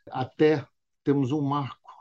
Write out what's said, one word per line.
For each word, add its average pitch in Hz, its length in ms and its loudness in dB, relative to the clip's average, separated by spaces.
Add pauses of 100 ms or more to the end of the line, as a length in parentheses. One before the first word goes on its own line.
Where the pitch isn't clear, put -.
até 151 560 0 (380)
temos 139 280 2
um 151 100 -2
marco 139 600 -6